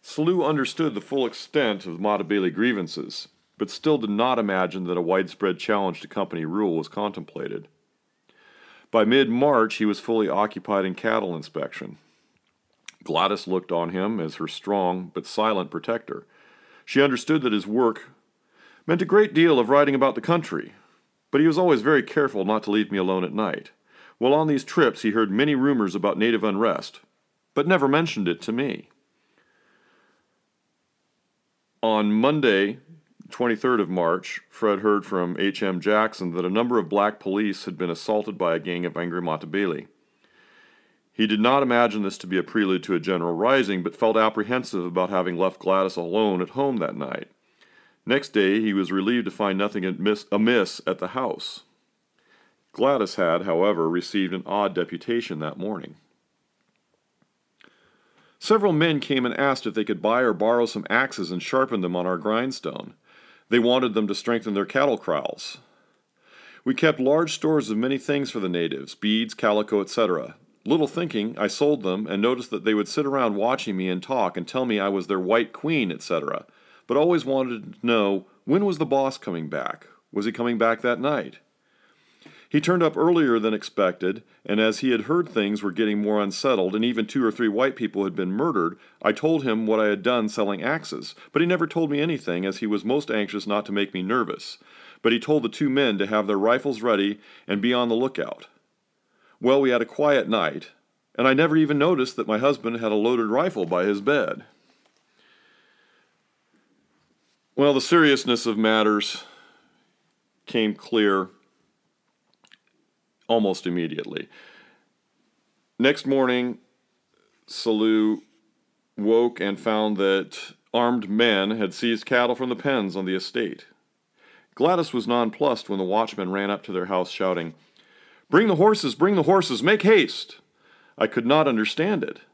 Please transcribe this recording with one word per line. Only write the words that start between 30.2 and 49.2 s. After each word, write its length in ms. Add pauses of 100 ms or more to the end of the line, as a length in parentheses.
On 280
Monday, 680 (500)
twenty-third 500
of 100
March, 500 (100)
Fred 300
heard 260
from 340
H 220
M 180
Jackson 540
that 120
a 40
number 300
of 100
black 300
police 460
had 120
been 140
assaulted 460
by 180
a 40
gang 260
of 120
angry 240
Matabele. 640 (1200)
He 160
did 120
not 240
imagine 400
this 160
to 80
be 100
a 60
prelude 400
to 120
a 40
general 340
rising, 500
but 120
felt 220
apprehensive 680
about 240
having 280
left 220
Gladys 360
alone 460
at 100
home 260
that 180
night. 340 (760)
Next 240
day, 320
he 120
was 180
relieved 340